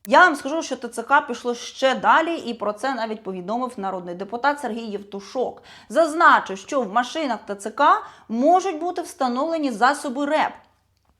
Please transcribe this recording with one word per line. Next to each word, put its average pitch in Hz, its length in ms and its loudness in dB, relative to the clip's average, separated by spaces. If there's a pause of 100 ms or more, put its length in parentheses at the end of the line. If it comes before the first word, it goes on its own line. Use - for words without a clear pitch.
Я 262 100 8
вам 349 160 8
скажу, 311 260 -4
що 285 140 -6
Т 247 120 -12
Ц - 160 -8
К 285 180 4
пішло 240 340 -6
ще - 400 -2
далі, 285 420 2
і 240 160 -6
про 208 200 -4
це 262 200 -4
навіть 220 300 -6
повідомив 208 540 -6
народний 185 380 -6
депутат 240 440 -2
Сергій 233 260 -6
Євтушок, 202 800 -8 (260)
зазначив, 294 680 4
що 269 240 -4
в 196 120 -6
машинах 247 520 -2
Т 202 100 -8
Ц 202 140 -8
К 320 320 4 (280)
можуть 320 500 2
бути 359 220 -4
встановлені 285 680 -2
засоби 262 540 0
реп. 294 260 0 (680)